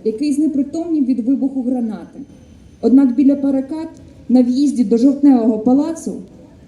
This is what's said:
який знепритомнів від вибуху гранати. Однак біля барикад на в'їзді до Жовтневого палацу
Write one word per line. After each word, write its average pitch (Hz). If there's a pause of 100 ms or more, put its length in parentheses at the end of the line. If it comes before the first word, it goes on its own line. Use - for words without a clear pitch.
який 240
знепритомнів 302
від 247
вибуху 262
гранати. 226 (640)
Однак 247
біля 277
барикад 277 (420)
на 254
в'їзді 247
до 214
Жовтневого 247
палацу 277 (540)